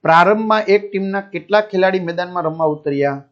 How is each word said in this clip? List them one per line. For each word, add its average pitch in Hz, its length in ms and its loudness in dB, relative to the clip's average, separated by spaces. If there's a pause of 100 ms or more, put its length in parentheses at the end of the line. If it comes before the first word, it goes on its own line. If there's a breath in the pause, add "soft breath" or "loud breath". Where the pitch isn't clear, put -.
પ્રારંભમાં 214 600 2
એક 202 280 0
ટીમના 196 300 -4
કેટલા 196 400 -2
ખેલાડી 190 380 0
મેદાનમાં 175 440 -6
રમવા 160 220 -2
ઉતર્યા? 143 680 -2